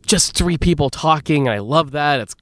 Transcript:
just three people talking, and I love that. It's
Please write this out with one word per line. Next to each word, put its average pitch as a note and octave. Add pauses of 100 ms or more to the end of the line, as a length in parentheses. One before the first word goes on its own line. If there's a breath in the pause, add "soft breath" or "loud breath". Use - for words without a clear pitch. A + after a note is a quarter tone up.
just -
three E3+
people D3+
talking, D3+
and A2+
I G2+
love C#3
that. D3
It's -